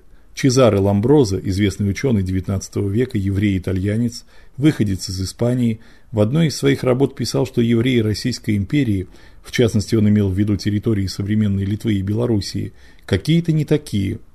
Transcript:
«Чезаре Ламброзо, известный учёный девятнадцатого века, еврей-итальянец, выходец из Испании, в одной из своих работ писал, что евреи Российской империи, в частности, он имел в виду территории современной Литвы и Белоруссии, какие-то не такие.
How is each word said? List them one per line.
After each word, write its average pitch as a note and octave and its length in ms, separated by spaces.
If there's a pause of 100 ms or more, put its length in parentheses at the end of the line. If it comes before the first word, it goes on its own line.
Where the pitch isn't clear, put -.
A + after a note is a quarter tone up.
(340)
«Чезаре B2 440
Ламброзо, G2+ 640
известный G2 480
учёный G#2+ 320
девятнадцатого F#2+ 680
века, A2+ 300
еврей-итальянец, G2 1040 (320)
выходец B2+ 540
из F#2+ 100
Испании, A#2+ 600 (320)
в A2 80
одной C#3+ 260
из C3+ 100
своих C#3 280
работ C3 320
писал, C3+ 280
что - 160
евреи A#2 380
Российской G#2+ 580
империи, G2+ 520 (340)
в - 80
частности, A#2 460
он G#2+ 120
имел G#2 200
в F#2 100
виду G#2 160
территории G2+ 540
современной G2+ 560
Литвы G#2 300
и G2 80
Белоруссии, G#2 720 (320)
какие-то E3 460
не D#3 140
такие. G2+ 560 (140)